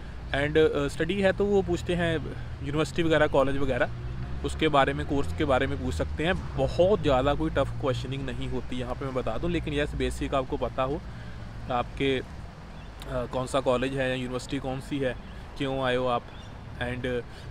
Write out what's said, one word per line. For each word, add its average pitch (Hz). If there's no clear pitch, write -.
And, 147
uh, 147
study 170
है 190
तो 196
वो 202
पूछते 175
हैं 170
university 151
वगैरह, 156
college 139
वगैरह, 135
उसके 151
बारे 139
में, 143
course 139
के 160
बारे 135
में 135
पूछ 127
सकते 151
हैं। 160
बहुत 170
ज़्यादा 143
कोई 156
टफ 135
questioning 127
नहीं 127
होती 127
यहाँ 123
पे 139
मैं 131
बता 120
दूँ, 170
लेकिन 160
yes 143
basic 131
आपको 135
पता 123
हो 143
आपके, 127
अ, 120
कौन 127
सा 135
college 131
है 135
या 127
यूनिवर्सिटी 127
कौन 131
सी 143
है, 127
क्यों 135
आए 127
हो 127
आप। 120
And, 123
अ, 123